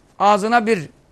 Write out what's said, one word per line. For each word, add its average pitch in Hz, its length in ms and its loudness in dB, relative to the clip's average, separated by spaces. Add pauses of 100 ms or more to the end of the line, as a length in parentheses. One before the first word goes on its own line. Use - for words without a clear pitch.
(180)
ağzına 208 480 0
bir, 202 220 -2 (240)